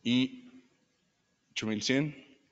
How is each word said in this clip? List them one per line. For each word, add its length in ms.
Y 460
ocho 160
mil 160
cien. 560